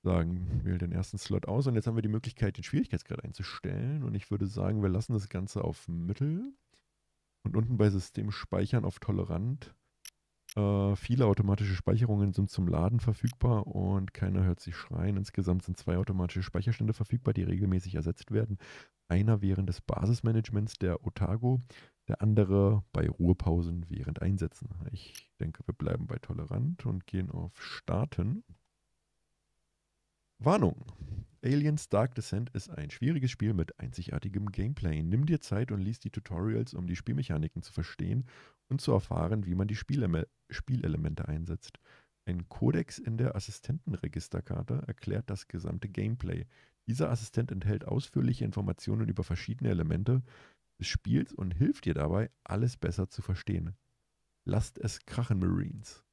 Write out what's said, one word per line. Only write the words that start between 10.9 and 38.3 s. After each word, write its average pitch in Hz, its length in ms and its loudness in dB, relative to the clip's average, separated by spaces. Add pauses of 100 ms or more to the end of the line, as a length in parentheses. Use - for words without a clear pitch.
viele 120 320 4
automatische 98 480 4
Speicherungen 101 600 4
sind 98 160 4
zum 90 180 2
Laden 90 320 4
verfügbar 117 680 2
und 95 480 0
keiner 95 300 2
hört 90 160 2
sie 87 120 -10
schreien. 92 440 -2
Insgesamt 92 480 0
sind 90 120 -4
zwei 90 220 0
automatische 92 460 0
Speicherstände 110 480 0
verfügbar, 110 420 0
die 98 80 2
regelmäßig 92 540 0
ersetzt 80 340 -4
werden. 107 280 0 (500)
Einer 101 320 4
während 95 280 2
des - 120 -2
Basismanagements 110 1000 0
der 90 260 0
Otago, 113 560 0 (460)
der - 140 -2
andere 101 600 6 (100)
bei 76 160 2
Ruhepausen 85 800 2
während 120 320 -6
Einsätzen. - 480 -2 (220)
Ich - 480 -14
denke, - 260 -6
wir - 100 -4
bleiben 82 340 -2
bei - 100 -4
tolerant 117 680 -4
und 98 200 -2
gehen 92 240 -4
auf 85 320 -8
Starten. 110 800 -2 (2000)
Warnung! 143 440 4 (600)
Aliens 147 440 2
Dark 113 280 4
Descent 113 340 -4
ist - 180 -8
ein 73 220 -8
schwieriges 131 400 0
Spiel 107 240 0
mit 82 240 -2
einzigartigem 95 720 -4
Gameplay. 90 540 -2
Nimm 110 200 2
dir 156 160 2
Zeit 107 300 -2
und 101 100 -2
lies 107 200 -4
die 113 100 -6
Tutorials, 110 640 -4
um 90 140 -4
die 87 80 -2
Spielmechaniken 117 680 -2
zu - 100 -18
verstehen 107 540 -4 (420)